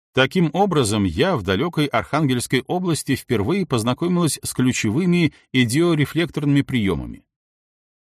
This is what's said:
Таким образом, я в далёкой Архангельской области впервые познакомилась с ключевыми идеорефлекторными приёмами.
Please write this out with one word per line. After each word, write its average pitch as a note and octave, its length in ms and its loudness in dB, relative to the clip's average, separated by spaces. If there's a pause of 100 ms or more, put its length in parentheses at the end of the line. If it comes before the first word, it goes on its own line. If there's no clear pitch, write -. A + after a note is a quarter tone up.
(140)
Таким D3 400 2
образом, C#3 500 0
я A#2+ 320 0
в G#2+ 80 -4
далёкой C#3 440 0
Архангельской B2+ 800 -2
области E3 500 -2
впервые B2+ 480 -2
познакомилась C#3+ 800 0
с - 100 -10
ключевыми D3 800 0 (180)
идеорефлекторными D3 1120 2
приёмами. E2 640 -2 (800)